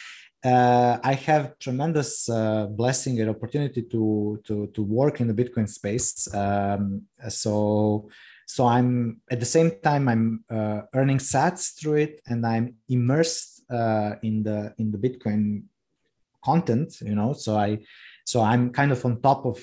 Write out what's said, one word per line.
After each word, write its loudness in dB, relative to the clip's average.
Uh, 6
I 2
have 0
tremendous, -2
uh, 0
blessing -2
and 0
opportunity -4
to, -2
to, -4
to -6
work 0
in 0
the -2
Bitcoin -2
space. -4
Um, -2
so, 0
so 0
I'm, 2
at -2
the -4
same 2
time, 2
I'm, 0
uh, -4
earning 2
sats 0
through -2
it, -2
and -2
I'm 0
immersed, 0
uh, 0
in -2
the, -4
in -2
the -6
Bitcoin -2
content, 0
you -4
know, 0
so -2
I, 0
so 0
I'm 4
kind 2
of -2
on -2
top 4
of, -4